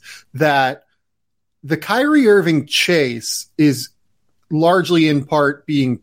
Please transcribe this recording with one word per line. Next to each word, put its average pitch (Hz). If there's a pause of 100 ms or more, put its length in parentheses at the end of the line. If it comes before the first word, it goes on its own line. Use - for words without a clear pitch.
(340)
that 139 (800)
the 151
Kyrie 262
Irving 165
chase 131 (100)
is 139 (640)
largely 170
in 143
part 143
being 135